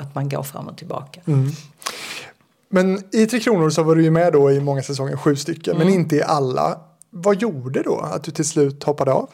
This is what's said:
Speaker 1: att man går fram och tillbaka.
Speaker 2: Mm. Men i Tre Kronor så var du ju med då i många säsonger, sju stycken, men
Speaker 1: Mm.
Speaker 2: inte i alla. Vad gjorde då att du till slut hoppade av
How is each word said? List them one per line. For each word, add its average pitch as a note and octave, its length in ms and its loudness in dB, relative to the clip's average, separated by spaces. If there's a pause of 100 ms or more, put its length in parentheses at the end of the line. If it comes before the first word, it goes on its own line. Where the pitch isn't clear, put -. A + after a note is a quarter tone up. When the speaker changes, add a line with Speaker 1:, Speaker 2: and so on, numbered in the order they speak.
Speaker 1:
att C#3 140 -14
man C#3 140 -4
går C#3+ 140 -6
fram - 260 -12
och - 100 -16
tillbaka. C#3 480 -14
Speaker 2:
Mm. C#3 240 2 (1160)
Men F#3 340 2 (100)
i A3 140 4
Tre A#3 140 0
Kronor F3 300 2
så D#3+ 120 0
var D#3+ 120 4
du D#3+ 80 4
ju D#3+ 80 4
med E3 220 4
då C#3 200 6
i C#3 80 2
många C#3 220 -2
säsonger, C3+ 340 -6
sju C#3+ 200 2
stycken, D#3+ 420 -4
men D#3+ 80 4
Speaker 1:
Mm. F#3+ 140 4
Speaker 2:
inte D3+ 160 0
i D3 60 2
alla. D3 580 0 (300)
Vad F#3+ 320 0
gjorde D3+ 400 -4
då C4+ 160 -2
att D#3 260 -6
du E3 60 -10
till D#3 180 -4
slut C#3 360 0
hoppade C#3 280 0
av - 220 -2